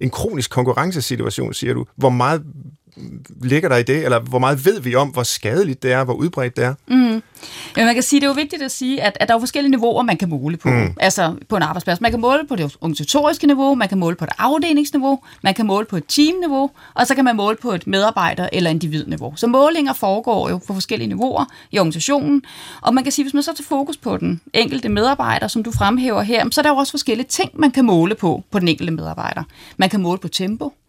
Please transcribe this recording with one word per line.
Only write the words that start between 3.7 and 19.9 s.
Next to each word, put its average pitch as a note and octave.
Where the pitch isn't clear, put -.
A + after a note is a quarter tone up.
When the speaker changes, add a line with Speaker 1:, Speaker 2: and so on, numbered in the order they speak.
Speaker 1:
i A#2+
det, C#3
eller B2
hvor B2
meget C3+
ved G3+
vi B2
om, C#3
hvor B2+
skadeligt C3
det B2+
er, C3
hvor B2
udbredt C3
det B2
er? B2+
Speaker 2:
Mm. A#3+
Ja, A3+
man A#3
kan B3
sige, C#4
det C#4
er C#4
jo C#4
vigtigt D4+
at C4
sige, C4+
at, G3+
at -
der A#3
er A#3
forskellige C#4
niveauer, A#3
man A3+
kan F#3
måle D3+
på. -
Speaker 1:
Mm. A2+
Speaker 2:
Altså F3+
på G#3+
en F3+
arbejdsplads. E3+
Man A#3
kan A#3
måle B3+
på B3+
det D3+
organisatoriske C#4+
niveau, C#4
man A3+
kan G3
måle F3
på -
et -
afdelingsniveau, C#4+
man F#3+
kan A3
måle G3+
på G3
et D#3
teamniveau, D4
og B3
så C4+
kan C4+
man A#3+
måle G#3
på A#3+
et F3
medarbejder- F#3+
eller E3+
individniveau. D#3
Så A3+
målinger C#4